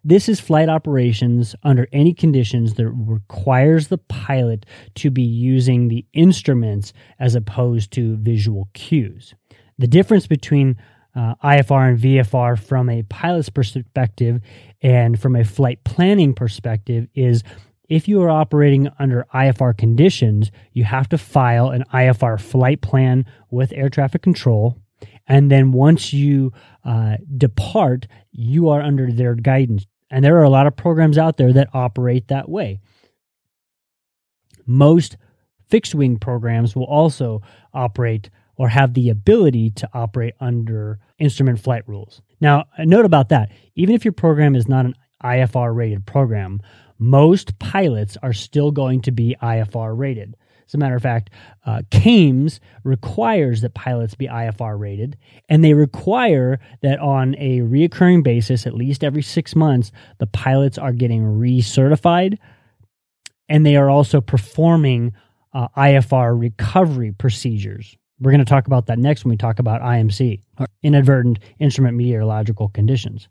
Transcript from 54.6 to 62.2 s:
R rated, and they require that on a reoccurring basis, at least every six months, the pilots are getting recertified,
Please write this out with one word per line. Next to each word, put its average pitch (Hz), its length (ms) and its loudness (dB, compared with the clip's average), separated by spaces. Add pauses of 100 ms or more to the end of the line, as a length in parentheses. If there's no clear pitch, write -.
R 110 160 -8
rated, 104 400 -10 (320)
and 156 140 4
they 156 120 6
require 147 840 0 (240)
that 139 160 0
on 135 400 -2
a 131 220 -2
reoccurring 160 640 2
basis, 120 420 -2
at 120 80 -8
least 135 300 -4
every 147 180 -4
six - 320 -8
months, 147 380 2 (260)
the 113 80 -4
pilots 135 520 -2
are 143 140 -6
getting 117 300 -2
recertified, 131 1160 0 (1080)